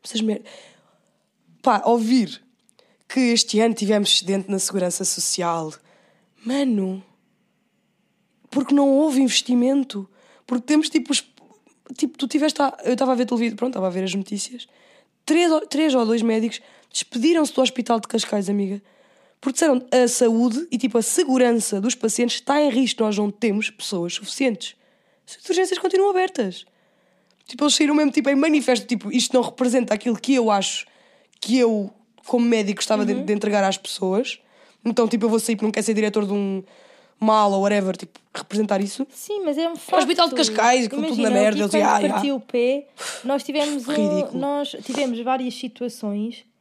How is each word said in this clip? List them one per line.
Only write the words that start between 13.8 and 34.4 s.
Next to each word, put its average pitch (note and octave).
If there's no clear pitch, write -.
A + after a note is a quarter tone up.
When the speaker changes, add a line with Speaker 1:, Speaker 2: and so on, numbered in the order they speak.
Speaker 1:
a F#3
ver F#3
as F#3
notícias. G3+
Três E4+
ou, D#4
três D4
ou B3
dois A3+
médicos A3
despediram-se D#4
do C4
hospital B3
de -
Cascais, G#3
amiga. G3+
Porque C4+
disseram, C4+
"a B3
saúde A#3+
e, B3
tipo, A#3+
a A3+
segurança B3
dos A#3
pacientes A#3
está C#4+
em D4+
risco. A#3+
Nós G#3+
não G#3
temos G#3
pessoas F3
suficientes. -
As -
urgências F#4
continuam F#4+
abertas." F#4
Tipo, B3
eles D4
saíram D4
mesmo, D4+
tipo, C4+
em C#4
manifesto, C#4
tipo, G#3
isto A#3+
não B3
representa B3
aquilo A3
que -
eu A#3
acho G3
que A#3+
eu, A3
como A#3+
médico, G#3+
gostava G#3+
de, B3
Speaker 2:
Uhum. B3
Speaker 1:
de G3
entregar G#3
às F#3+
pessoas. -